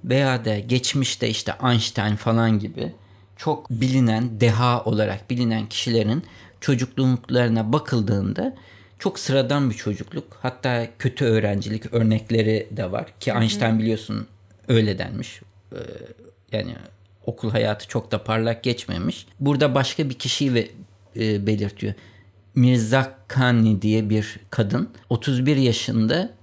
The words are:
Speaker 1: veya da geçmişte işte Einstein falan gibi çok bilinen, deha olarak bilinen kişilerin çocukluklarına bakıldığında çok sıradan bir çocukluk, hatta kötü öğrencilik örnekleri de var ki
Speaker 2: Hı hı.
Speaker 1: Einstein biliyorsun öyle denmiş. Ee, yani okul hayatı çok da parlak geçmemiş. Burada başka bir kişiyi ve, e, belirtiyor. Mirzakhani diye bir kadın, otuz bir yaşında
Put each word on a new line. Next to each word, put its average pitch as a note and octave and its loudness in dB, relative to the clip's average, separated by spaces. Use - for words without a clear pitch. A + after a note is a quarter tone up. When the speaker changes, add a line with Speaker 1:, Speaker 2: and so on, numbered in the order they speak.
Speaker 1:
veya B2+ 0
da G#2+ -2
geçmişte B2 -2
işte - -4
Einstein A2 0
falan A2+ 2
gibi - -8
çok - -4
bilinen, A#2+ 0
deha A#2+ 2
olarak G#2 -2
bilinen A2+ 0
kişilerin A2+ 0
çocukluklarına B2 0
bakıldığında B2+ 0
çok F#3+ -4
sıradan C3+ 0
bir G#2+ -2
çocukluk, - -8
hatta B2 -2
kötü - -2
öğrencilik G#2+ 0
örnekleri A2 2
de G2+ -6
var - -6
ki B2 -2
Speaker 2:
Hı A2 0
hı. A2+ 2
Speaker 1:
Einstein A2+ 2
biliyorsun A2 -2
öyle G#2+ 4
denmiş. - -8
Ee, - -12
yani - -4
okul A2+ -4
hayatı G#2+ 0
çok - -6
da G#2+ -4
parlak A2+ -2
geçmemiş. - -4
Burada C#3 2
başka C#3 0
bir B2 -6
kişiyi C3 -2
ve, A2+ 0
e, G#2+ 0
belirtiyor. G#2 -2
Mirzakhani B2 4
diye G#2+ 2
bir G#2+ -2
kadın, A2 -2
otuz B2+ 0
bir D3 4
yaşında B2 2